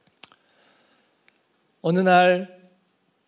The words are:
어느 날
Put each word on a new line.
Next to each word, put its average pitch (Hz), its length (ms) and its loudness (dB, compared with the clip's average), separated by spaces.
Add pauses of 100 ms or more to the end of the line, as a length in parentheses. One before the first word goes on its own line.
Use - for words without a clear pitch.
(1800)
어느 170 200 -4
날 180 680 -2 (580)